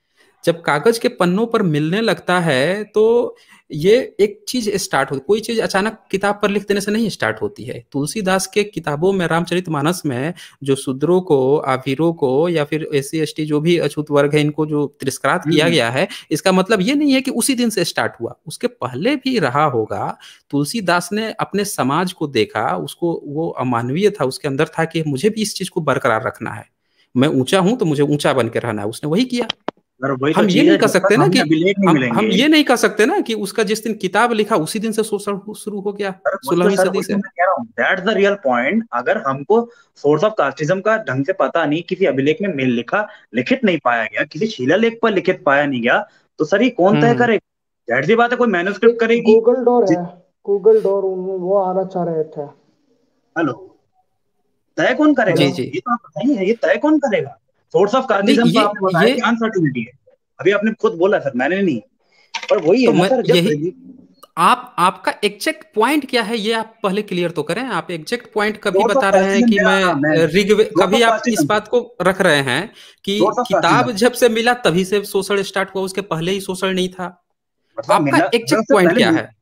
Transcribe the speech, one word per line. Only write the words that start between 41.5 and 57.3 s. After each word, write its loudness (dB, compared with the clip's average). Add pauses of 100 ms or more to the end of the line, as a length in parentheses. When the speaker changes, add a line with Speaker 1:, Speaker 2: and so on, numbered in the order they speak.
Speaker 2:
नहीं, -2
किसी -2
अभिलेख 0
में -4
मिल -2
लिखा, -2 (280)
लिखित -2
नहीं 2
पाया -2
गया, -6
किसी -4
शिलालेख 0
पर 2
लिखित -2
पाया 4
नहीं -2
गया, 0 (320)
तो 0
सर 2
ये 4
कौन 2
तय 4
Speaker 1:
हम्म। 2
Speaker 2:
करेगा? 0 (420)
जाहिर 0
सी 2
बात 2
है 0
कोई 2
मैन्युस्क्रिप्ट 2
Speaker 3:
एक -8
Speaker 2:
करेगी। 4
Speaker 3:
Google 2
Doc 4
Speaker 2:
जि- 2
Speaker 3:
है, -10 (260)
Google 4
Doc, 0
उन-, -4
वो 0
आना 0
चाह -4
रहे -2
थे। -10 (960)
Speaker 2:
हेलो, -6 (1000)
तय 2
कौन 4
करेगा? 2
Speaker 1:
जी, 4
जी। -6
Speaker 2:
ये -8
तो -4
आप -4
बताइए, -2
ये 2
तय 0
कौन 2
करेगा? -2 (380)